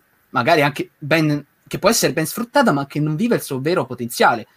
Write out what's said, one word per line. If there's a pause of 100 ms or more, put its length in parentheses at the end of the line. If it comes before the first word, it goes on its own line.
(300)
magari
anche
ben, (240)
che
può
essere
ben
sfruttata,
ma
che
non
vive
il
suo
vero
potenziale.